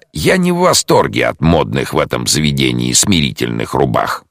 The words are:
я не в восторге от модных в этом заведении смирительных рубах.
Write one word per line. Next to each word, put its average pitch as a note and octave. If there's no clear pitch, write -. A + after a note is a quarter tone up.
я D3+
не F3+
в F3
восторге G#2+
от -
модных C#2
в D2+
этом B1
заведении C2
смирительных A#1+
рубах. A#1